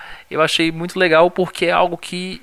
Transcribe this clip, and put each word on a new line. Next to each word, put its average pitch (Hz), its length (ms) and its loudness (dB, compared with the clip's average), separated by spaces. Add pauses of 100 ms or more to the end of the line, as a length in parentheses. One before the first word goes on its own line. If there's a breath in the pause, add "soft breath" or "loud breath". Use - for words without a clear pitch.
(320 loud breath)
Eu 147 100 -2
achei 160 300 0
muito 170 260 -8
legal 175 320 6
porque 175 360 -4
é 175 60 2
algo 175 260 0
que 185 460 -10